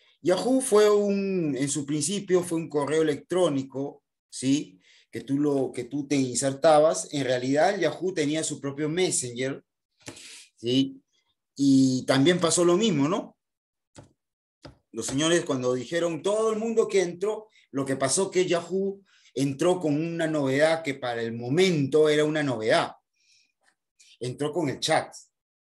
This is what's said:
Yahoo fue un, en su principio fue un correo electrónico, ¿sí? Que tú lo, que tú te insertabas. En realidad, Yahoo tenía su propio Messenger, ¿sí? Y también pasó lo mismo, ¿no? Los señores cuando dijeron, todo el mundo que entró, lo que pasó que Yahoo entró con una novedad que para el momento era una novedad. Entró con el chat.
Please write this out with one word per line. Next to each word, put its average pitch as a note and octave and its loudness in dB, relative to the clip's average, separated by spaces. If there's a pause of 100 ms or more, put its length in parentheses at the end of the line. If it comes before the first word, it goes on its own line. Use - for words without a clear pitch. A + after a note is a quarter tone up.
(200)
Yahoo F3+ 2
fue G#3 4
un, G3 0
en C#3 -2
su C#3 -4
principio F3 0
fue E3 -4
un D#3+ -6
correo C#3+ 0
electrónico, C#3+ -2 (260)
¿sí? C#3 -2 (320)
Que - -8
tú C3+ -4
lo, C#3 0
que A#2+ -8
tú C#3 -8
te D3 0
insertabas. C#3 2
En C#3+ -4
realidad, C3+ 0
Yahoo E3 -2
tenía D#3 -2
su D3+ -6
propio C#3 -6
Messenger, C#3 -4 (920)
¿sí? B2+ -2 (540)
Y C3+ 4
también C#3+ 4
pasó E3 2
lo F3 4
mismo, F3 2
¿no? G#3 -4 (1500)
Los A2 -10
señores E3 0
cuando B2+ -2
dijeron, E3 -4
todo A3 0
el G#3+ -4
mundo A3+ 0
que F#3+ 2
entró, F#3 -4 (220)
lo C3+ -4
que C3+ -2
pasó C3+ -2
que F3+ 0
Yahoo F3+ -4 (300)
entró C#3+ 0
con D#3 0
una E3 -2
novedad D#3 2
que C3+ -4
para A#2+ -6
el A#2 -4
momento D3+ 2
era D3+ 4
una D3+ 0
novedad. B2+ 0 (1300)
Entró C#3 -6
con E3 -2
el A#2 -6
chat. D3 -2 (520)